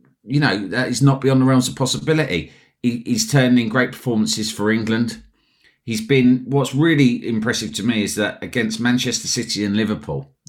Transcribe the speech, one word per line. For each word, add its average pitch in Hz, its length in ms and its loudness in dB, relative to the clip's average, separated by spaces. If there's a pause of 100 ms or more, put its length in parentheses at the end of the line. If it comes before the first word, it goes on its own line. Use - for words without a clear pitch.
(240)
you 135 160 0
know, 104 300 0
that 120 180 -2
is 123 140 -4
not 139 200 4
beyond 131 200 4
the 127 40 4
realms 131 220 4
of - 80 -10
possibility. 123 760 -2 (300)
He, 120 240 -2
he's 113 260 -2
turned 127 280 4
in 113 100 0
great 123 220 0
performances 110 600 -2
for 104 200 0
England. 113 500 -2 (640)
He's 110 200 -6
been, 127 420 4
what's 131 260 0
really 143 540 2
impressive 113 480 -4
to 98 80 -6
me 110 200 0
is 92 120 -6
that 104 280 -4
against 110 360 -4
Manchester 123 480 -2
City 107 380 -4
and 101 100 0
Liverpool, 104 580 -4 (160)